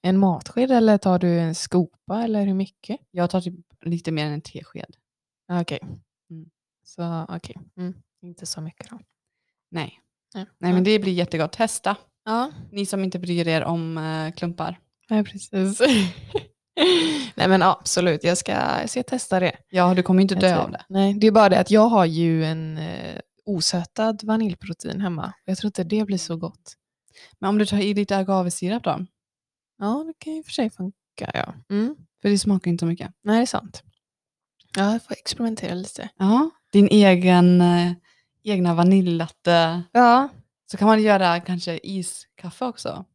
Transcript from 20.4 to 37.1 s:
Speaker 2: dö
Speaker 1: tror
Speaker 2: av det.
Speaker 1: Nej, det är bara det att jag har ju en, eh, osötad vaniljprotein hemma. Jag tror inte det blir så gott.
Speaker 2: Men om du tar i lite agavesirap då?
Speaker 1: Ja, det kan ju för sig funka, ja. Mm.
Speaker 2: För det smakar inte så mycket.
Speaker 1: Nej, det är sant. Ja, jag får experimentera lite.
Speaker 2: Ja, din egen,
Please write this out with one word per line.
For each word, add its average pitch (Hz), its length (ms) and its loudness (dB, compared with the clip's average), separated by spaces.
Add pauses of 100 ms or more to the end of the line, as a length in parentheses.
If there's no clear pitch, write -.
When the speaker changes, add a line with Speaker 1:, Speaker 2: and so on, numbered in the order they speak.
Speaker 2:
dö 185 140 4
Speaker 1:
tror - 100 0
Speaker 2:
av - 60 -8
det. - 180 -14
Speaker 1:
Nej, 196 260 0
det 208 120 2
är 220 40 8
bara 208 180 6
det 175 120 4
att 175 100 -2
jag 214 180 6
har 208 160 4
ju 165 400 0
en, 156 340 -6
eh, 170 420 -10 (240)
osötad 202 800 -4
vaniljprotein 214 800 -6
hemma. 180 320 -6 (120)
Jag 190 140 -6
tror 214 100 -4
inte 190 160 -6
det 208 200 -2
blir 196 140 -4
så 170 180 -8
gott. - 360 -14 (680)
Speaker 2:
Men 196 120 -2
om 208 80 2
du 208 80 2
tar 202 120 -2
i 202 160 0
lite 202 220 0
agavesirap 190 680 -2
då? 180 220 -4 (720)
Speaker 1:
Ja, 233 280 -4
det 320 120 -12
kan 311 160 -12
ju 320 80 -10
för - 100 -20
sig 220 180 -4
funka, - 640 -12
ja. - 200 -6 (160)
Mm. 220 260 -2 (260)
Speaker 2:
För 202 60 0
det 202 100 2
smakar 190 320 0
inte 170 120 -2
så 170 40 -2
mycket. 170 240 -6 (140)
Speaker 1:
Nej, 208 120 2
det 233 60 4
är 262 40 0
sant. - 360 -8 (960)
Ja, 202 160 0
jag 226 100 -4
får - 120 -14
experimentera - 600 -8
lite. 190 340 -12 (100)
Speaker 2:
Ja, 240 320 2 (220)
din 202 160 8
egen, 180 720 6